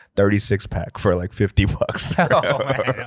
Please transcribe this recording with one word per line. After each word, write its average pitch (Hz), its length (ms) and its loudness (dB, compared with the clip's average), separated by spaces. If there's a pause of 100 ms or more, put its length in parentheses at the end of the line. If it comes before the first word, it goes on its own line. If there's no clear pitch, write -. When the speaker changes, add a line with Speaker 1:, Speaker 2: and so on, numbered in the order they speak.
(160)
Speaker 1:
thirty-six 101 500 2
pack - 320 -8
for, 95 160 4
like, 90 180 -4
fifty - 340 0
bucks, - 480 -4
Speaker 2:
<laughs> - 40 -14
Oh, 151 400 2
man. 127 480 -2